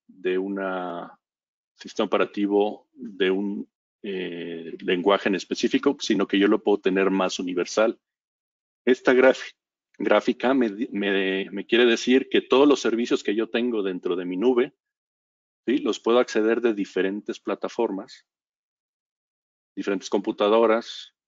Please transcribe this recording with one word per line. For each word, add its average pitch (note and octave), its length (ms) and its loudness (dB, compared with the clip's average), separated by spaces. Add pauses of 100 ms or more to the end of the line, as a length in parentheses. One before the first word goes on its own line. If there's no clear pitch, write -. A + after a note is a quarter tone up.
de F#2 320 -4
una F#2 800 -6 (560)
sistema - 320 -6
operativo, G2+ 880 0
de G2 380 -2
un, G2+ 380 -4 (340)
eh, F2 800 -10
lenguaje F#2+ 480 2
en G2 60 2
específico, - 640 0
sino G2 280 0
que G2+ 120 0
yo G2 80 4
lo G#2 160 2
puedo G#2 160 2
tener F#2+ 320 0
más F#2+ 300 -2
universal. F2+ 580 -2 (840)
Esta B2+ 280 2
graf-, B2+ 420 4 (440)
gráfica A2 560 0
me, A#2+ 160 0 (200)
me, G2 600 -2
me G2 160 -10
quiere A#2+ 180 2
decir B2 440 2
que G2+ 140 2
todos C#3 260 4
los C#3 120 4
servicios A#2+ 440 -2
que G#2 100 -2
yo A2 140 -2
tengo A#2 340 -2
dentro F2+ 320 -4
de F2+ 100 -6
mi F2+ 120 -6
nube, B2 380 2 (920)
¿sí? C3+ 120 0
Los G#2+ 200 -4
puedo A#2+ 220 2
acceder A2+ 400 0
de A#2 140 0
diferentes G2 680 -4
plataformas, - 840 -6 (1500)
diferentes G2 340 -4
computadoras A2 1040 0 (140)